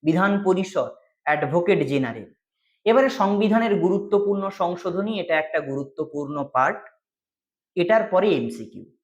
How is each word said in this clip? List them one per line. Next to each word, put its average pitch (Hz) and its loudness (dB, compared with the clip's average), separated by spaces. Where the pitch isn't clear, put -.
বিধান 175 2
পরিষদ, 185 0
অ্যাডভোকেট 156 2
জেনারেল। 117 -4
এবারে 262 4
সংবিধানের 208 2
গুরুত্বপূর্ণ 196 0
সংশোধনী, 180 -4
এটা 170 -2
একটা 156 -4
গুরুত্বপূর্ণ 147 -8
পার্ট, 135 0
এটার 170 2
পরে 185 2
এমসিকিউ। 113 -10